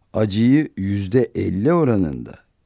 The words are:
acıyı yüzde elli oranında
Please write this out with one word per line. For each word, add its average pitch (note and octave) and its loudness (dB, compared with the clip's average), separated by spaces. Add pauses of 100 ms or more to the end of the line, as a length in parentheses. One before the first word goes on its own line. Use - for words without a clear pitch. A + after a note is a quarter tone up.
(120)
acıyı A2+ 2
yüzde G2 -2
elli F#2+ -2
oranında F#2 -2 (160)